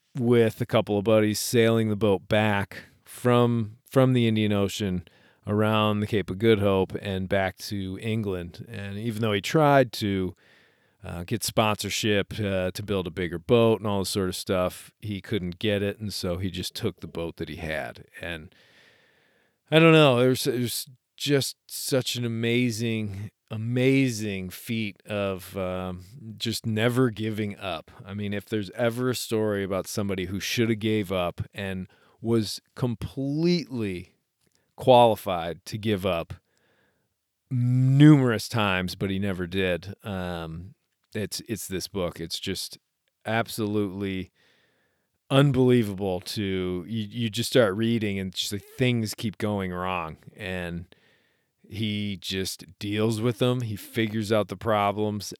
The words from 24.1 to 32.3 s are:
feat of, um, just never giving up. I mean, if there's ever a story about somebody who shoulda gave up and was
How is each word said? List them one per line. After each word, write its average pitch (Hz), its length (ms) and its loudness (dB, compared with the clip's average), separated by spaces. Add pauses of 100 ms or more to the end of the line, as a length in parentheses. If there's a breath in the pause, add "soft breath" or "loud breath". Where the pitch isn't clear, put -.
feat 110 560 -6
of, 95 500 -4
um, 92 500 -6 (320)
just 110 280 -6
never 117 460 2
giving 107 480 -4
up. 85 320 -8 (120)
I 98 120 -12
mean, 101 180 -4
if 101 120 -6
there's 101 260 -4
ever 120 400 0
a 120 40 -2
story 107 480 -2
about 92 240 -4
somebody 98 380 -4
who 95 140 -4
shoulda 113 340 0
gave 107 380 0
up 90 300 -2 (120)
and 95 340 -6 (340 soft breath)
was 113 400 0 (140)